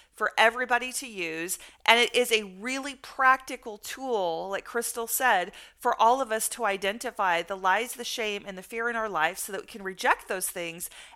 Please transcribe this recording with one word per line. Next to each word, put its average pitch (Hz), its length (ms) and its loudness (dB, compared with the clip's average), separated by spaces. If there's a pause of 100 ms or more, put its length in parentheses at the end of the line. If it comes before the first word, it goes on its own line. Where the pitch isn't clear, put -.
(140)
for - 240 -2
everybody 240 540 2
to 262 160 -8
use. 170 500 -6 (280)
And 226 120 8
it 240 160 2
is 247 180 4
a 214 120 2
really 254 520 -8
practical 262 840 2
tool, 190 720 -2
like 196 160 -4
Crystal 233 420 -4
said, 208 460 2 (260)
for 247 200 0
all 240 220 6
of 226 120 -2
us 220 160 -2
to 233 160 -4
identify 196 760 0
the 185 140 -6
lies, 190 380 2
the 233 100 -12
shame, 214 420 -6
and 190 120 -10
the 185 40 -14
fear 233 280 -6
in 233 80 -4
our 220 120 -4
life 170 300 0
so - 120 -8
that 190 100 -6
we - 60 -16
can 214 140 -14
reject 196 460 0
those 185 220 -4
things 170 400 -8 (260)